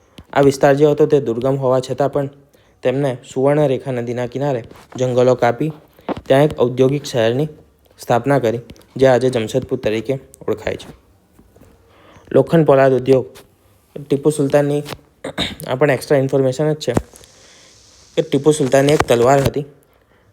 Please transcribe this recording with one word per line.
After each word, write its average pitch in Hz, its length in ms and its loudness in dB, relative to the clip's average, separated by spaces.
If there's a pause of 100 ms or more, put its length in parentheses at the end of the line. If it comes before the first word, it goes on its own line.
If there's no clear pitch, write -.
(340)
આ 139 80 2
વિસ્તાર 139 320 4
જે 147 120 2
હતો 151 200 2
તે 143 160 2
દુર્ગમ 120 340 -2
હોવા 131 240 0
છતાં 135 320 -4
પણ 143 180 -4 (540)
તેમને 131 340 -2 (160)
સુવર્ણરેખા 139 580 0
નદીના 120 360 -6
કિનારે 131 360 -4 (320)
જંગલો 127 400 2
કાપી 123 360 0 (560)
ત્યાં 139 160 4
એક 151 160 0
ઔદ્યોગિક 131 440 0
શહેરની 123 440 -2 (520)
સ્થાપના 127 400 0
કરી 117 200 -2 (360)
જે 131 120 4
આજે 127 220 4
જમશેદપુર 120 500 -4
તરીકે 113 400 -4 (280)
ઓળખાય - 280 -6
છે. - 120 -18 (1400)
લોખંડ 147 340 4
પોલાદ 135 280 4
ઉદ્યોગ, 127 320 2 (840)
ટીપુ 151 200 0
સુલતાનની 147 540 0 (840)
આ 127 80 -4
પણ 143 160 2
એક્સ્ટ્રા 139 260 -2
ઇન્ફોર્મેશન 135 560 0
જ - 20 -4
છે 127 180 -6 (1200)
કે 165 60 2
ટીપુ 147 300 0
સુલતાનની 139 420 2
એક 156 100 0
તલવાર 127 360 2
હતી 139 260 -2 (680)